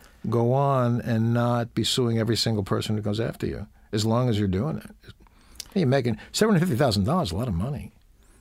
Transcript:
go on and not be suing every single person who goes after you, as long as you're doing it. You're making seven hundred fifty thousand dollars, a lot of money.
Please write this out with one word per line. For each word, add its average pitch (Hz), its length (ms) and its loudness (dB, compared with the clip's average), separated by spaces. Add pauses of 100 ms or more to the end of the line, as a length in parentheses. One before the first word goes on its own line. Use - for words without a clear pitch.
(300)
go 117 220 2
on 131 500 2
and 113 320 0
not 120 400 0
be 117 120 0
suing 117 340 0
every 110 160 2
single 107 280 0
person 107 340 -2
who 104 40 -4
goes 107 200 -4
after - 260 -6
you, - 180 -6 (280)
as 104 120 0
long 120 220 2
as 107 100 0
you're 104 120 2
doing 101 280 -2
it. - 360 -20 (600)
You're 175 140 2
making 123 300 2 (160)
seven 208 220 4
hundred 170 120 4
fifty 127 100 0
thousand 107 280 2
dollars, 147 260 0
a 85 60 -4
lot 123 100 -4
of 104 60 -2
money. 110 380 -4 (500)